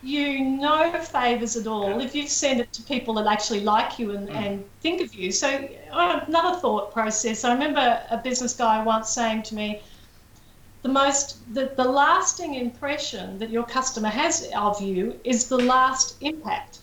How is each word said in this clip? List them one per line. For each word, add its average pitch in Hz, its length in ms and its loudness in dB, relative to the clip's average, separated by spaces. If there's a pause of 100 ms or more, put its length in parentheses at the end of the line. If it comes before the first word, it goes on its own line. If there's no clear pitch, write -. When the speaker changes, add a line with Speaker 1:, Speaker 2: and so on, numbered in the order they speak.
Speaker 1:
you 285 440 -2
no 294 560 4
favours 240 560 0
at 214 100 -4
all 208 320 0
Speaker 2:
Yeah. 254 80 -2
Speaker 1:
if 247 80 -8
you 285 140 -2
send 254 320 2
it 240 120 -6
to - 100 -12
people 233 320 -2
that 214 120 2
actually 214 340 0
like 214 380 2
you 214 140 -4
and, 202 160 -6
Speaker 2:
Mm. 202 80 -8 (100)
Speaker 1:
and 196 180 -6 (160)
think 339 200 -2
of 269 120 -4
you. 190 200 -6
So, 277 160 0 (440)
uh, 330 360 2
another 339 320 2
thought 214 340 0
process. 220 500 -2
I 240 80 4
remember 262 560 2
a 233 80 -2
business 254 380 -2
guy 220 300 2
once 220 260 2
saying 220 340 0
to 214 120 -10
me, 208 260 -4 (1000)
"The 254 60 -2
most, 277 500 2 (140)
the, 262 240 -2
the 254 80 2
lasting 302 680 4
impression 247 880 -6
that 226 100 -6
your 233 140 0
customer 240 440 -2
has 294 460 0
of 202 260 0
you 196 440 -2
is 247 240 0
the 262 100 2
last 262 600 4
impact." 277 640 -6